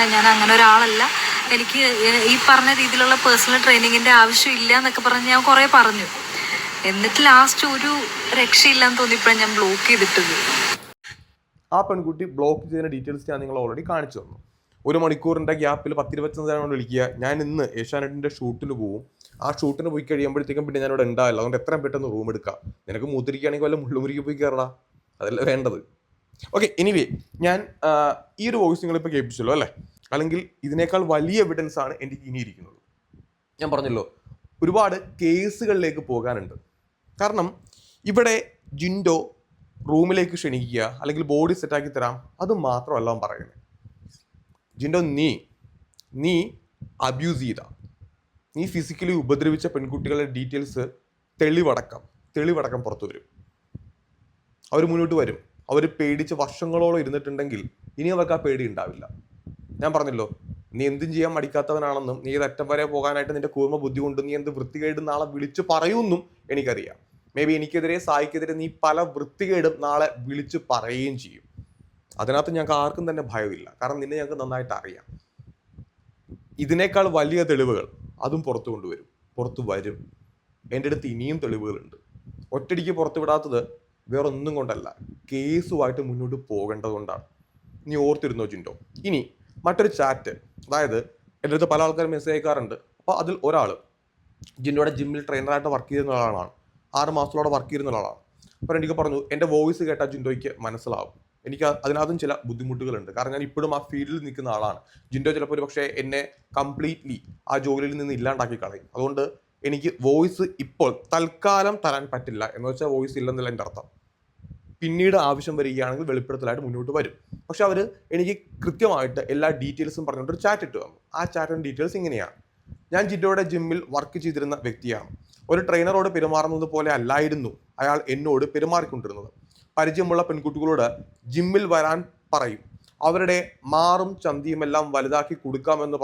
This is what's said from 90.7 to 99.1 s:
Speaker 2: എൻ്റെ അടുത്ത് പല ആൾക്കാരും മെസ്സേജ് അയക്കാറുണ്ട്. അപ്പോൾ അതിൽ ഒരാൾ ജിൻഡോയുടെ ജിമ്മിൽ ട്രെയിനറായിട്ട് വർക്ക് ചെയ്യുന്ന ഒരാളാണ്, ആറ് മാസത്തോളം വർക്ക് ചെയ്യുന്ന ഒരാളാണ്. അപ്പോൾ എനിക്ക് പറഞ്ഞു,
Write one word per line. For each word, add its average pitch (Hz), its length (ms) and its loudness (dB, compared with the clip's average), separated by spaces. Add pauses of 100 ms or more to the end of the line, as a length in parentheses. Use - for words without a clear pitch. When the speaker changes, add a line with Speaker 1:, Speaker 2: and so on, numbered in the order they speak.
Speaker 2:
എൻ്റെ 143 100 -2
അടുത്ത് 160 180 2
പല 156 140 4
ആൾക്കാരും 160 280 -2
മെസ്സേജ് 156 200 -4
അയക്കാറുണ്ട്. 143 420 -2 (240)
അപ്പോൾ - 220 -2
അതിൽ 170 120 -4 (140)
ഒരാൾ 143 220 2 (920)
ജിൻഡോയുടെ 147 340 0
ജിമ്മിൽ 143 300 -6
ട്രെയിനറായിട്ട് 143 460 -2
വർക്ക് 123 180 -4
ചെയ്യുന്ന 139 260 -2
ഒരാളാണ്, 104 340 -2 (420)
ആറ് 147 220 0
മാസത്തോളം 147 400 0
വർക്ക് 127 140 -4
ചെയ്യുന്ന 139 240 -4
ഒരാളാണ്. 101 260 -6 (420)
അപ്പോൾ 165 180 -2
എനിക്ക് 156 200 -4
പറഞ്ഞു, 147 180 -2 (160)